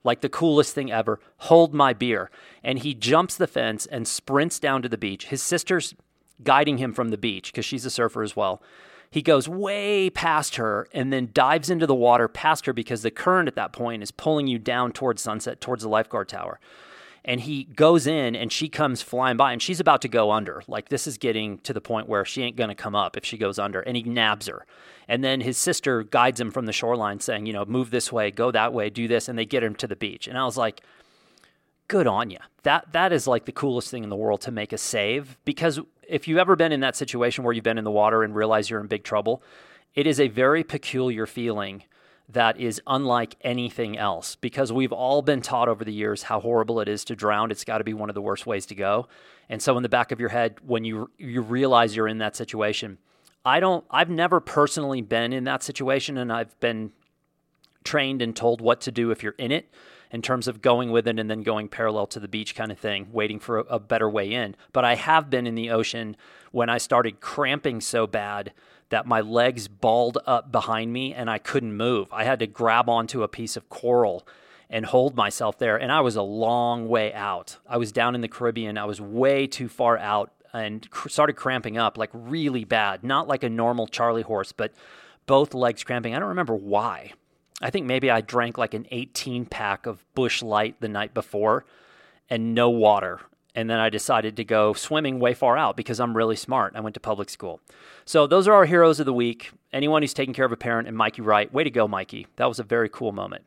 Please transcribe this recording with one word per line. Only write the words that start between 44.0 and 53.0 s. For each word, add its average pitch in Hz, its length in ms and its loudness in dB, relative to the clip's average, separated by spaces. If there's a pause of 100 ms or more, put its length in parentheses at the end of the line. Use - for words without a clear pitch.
because 127 360 -4
we've 127 200 0
all 131 300 2
been 135 180 2
taught 120 280 0
over 110 160 -2
the 107 80 -6
years 104 320 -4
how 110 160 -2
horrible 113 400 0
it 104 80 -2
is 104 160 -4
to 113 120 -10
drown. 104 340 0
It's - 140 -10
gotta 110 200 -4
be 110 100 -6
one 107 160 -8
of 101 40 -12
the 101 80 -6
worst 101 240 -4
ways 101 200 -4
to - 80 -16
go. 101 340 -2 (400)
And 110 140 -8
so 131 140 4
in 123 60 0
the 120 60 -2
back 120 240 0
of 117 80 -6
your 117 100 -2
head, 117 320 0
when 117 220 -2
you, 110 340 -8
you 123 220 -6
realize 117 560 2
you're 110 120 0
in 110 100 -4
that 107 180 -4
situation, 107 640 -4 (460)